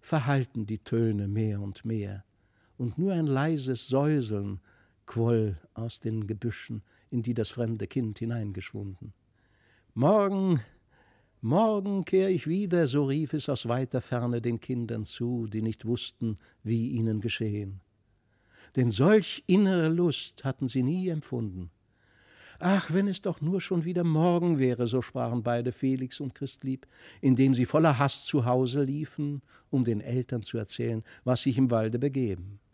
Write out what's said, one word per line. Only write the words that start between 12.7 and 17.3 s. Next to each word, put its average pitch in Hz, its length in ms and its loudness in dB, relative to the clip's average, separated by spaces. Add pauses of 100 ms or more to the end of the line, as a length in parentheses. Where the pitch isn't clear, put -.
so 143 160 2
rief 139 300 0
es 147 160 -4
aus 127 180 -4
weiter 123 340 -2
Ferne 120 400 -2
den 117 200 -2
Kindern 117 440 -4
zu, 120 400 -4
die 110 160 -4
nicht 110 240 -4
wussten, 113 540 -4 (240)
wie 113 280 0
ihnen 113 300 0
geschehen. 104 600 -4 (960)